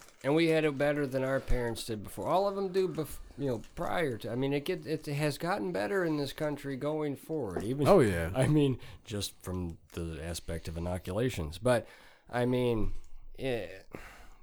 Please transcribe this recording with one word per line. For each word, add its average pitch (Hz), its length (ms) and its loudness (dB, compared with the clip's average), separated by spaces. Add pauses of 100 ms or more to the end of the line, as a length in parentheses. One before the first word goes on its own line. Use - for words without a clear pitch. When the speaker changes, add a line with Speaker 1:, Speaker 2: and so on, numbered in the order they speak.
(240)
Speaker 1:
And 139 120 2
we 165 120 4
had 160 160 4
it 147 140 2
better 147 280 2
than 131 180 0
our 135 180 0
parents 120 420 0
did 107 200 -4
before. 98 240 -8
All 185 200 4
of 196 100 -2
'em 196 140 -2
do, 185 160 2
bef-, 151 300 -4 (200)
you 139 100 -2
know, 117 140 0 (140)
prior 160 440 0
to. 107 120 -6
I 117 40 -4
mean, 135 180 0
it 143 100 0
get, 170 240 -4
it 156 200 -4
has 147 300 0
gotten 190 360 -2
better 196 320 0
in 156 100 2
this 143 160 -2
country 139 460 -4
going 147 400 -2
forward. 123 460 -4
Even, 135 240 2
Speaker 2:
Oh, 190 120 10
yeah. 87 340 4
Speaker 1:
I 127 140 4
mean, 143 320 6 (240)
just 104 380 -6
from 90 360 -4 (140)
the 82 320 -6
aspect 82 460 -6
of 80 80 -6
inoculations. 90 800 -2
But, 120 280 2 (460)
I 123 140 0
mean, 120 480 2 (440)
eh, 120 280 -2 (760)